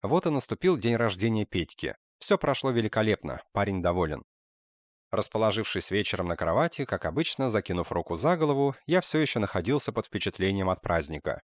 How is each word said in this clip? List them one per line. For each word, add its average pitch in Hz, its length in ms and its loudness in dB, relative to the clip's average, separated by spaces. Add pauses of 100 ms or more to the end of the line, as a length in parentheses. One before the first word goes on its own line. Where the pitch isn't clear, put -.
Вот 147 240 2
и 165 60 2
наступил 147 460 2
день 117 180 2
рождения 110 500 0
Петьки. 78 500 -4 (240)
Всё - 180 2
прошло 135 340 0
великолепно, 110 680 0 (120)
парень 98 280 0
доволен. 87 420 0 (880)
Расположившись 107 800 0
вечером 98 380 0
на 85 80 -2
кровати, 127 500 0
как 95 200 -4
обычно, 127 440 -2
закинув 95 420 -2
руку 87 240 -2
за 147 220 0
голову, 139 380 2 (100)
я 175 160 2
всё - 180 0
ещё 139 200 0
находился 104 520 0
под 110 140 -4
впечатлением 95 640 0
от 92 120 -2
праздника. 78 680 -2